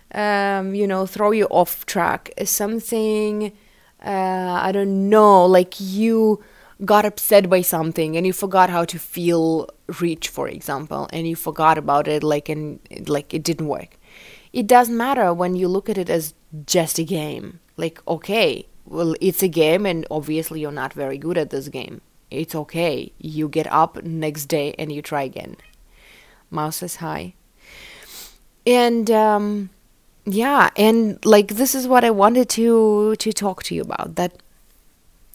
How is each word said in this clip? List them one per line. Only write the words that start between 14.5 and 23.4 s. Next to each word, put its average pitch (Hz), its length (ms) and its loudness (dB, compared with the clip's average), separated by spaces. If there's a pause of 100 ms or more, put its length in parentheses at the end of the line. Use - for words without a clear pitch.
It 240 140 -2
doesn't 247 280 6
matter 233 380 0
when 180 220 -2
you 180 120 0
look 190 220 -2
at 202 80 -4
it 180 120 -4
as 160 240 -2 (320)
just 165 320 0
a 165 60 -2
game. 156 560 -8 (180)
Like, 165 300 -8
okay, 170 600 -2 (180)
well, 165 340 -2
it's 185 220 2
a 190 60 2
game, 165 380 4
and 165 260 -2
obviously 156 500 -6
you're 147 100 -6
not 135 220 -8
very 135 240 -6
good 160 200 -4
at 156 120 -2
this 139 200 -8
game. - 320 -14 (280)
It's 160 240 -8
okay. 156 640 -4
You 156 320 -6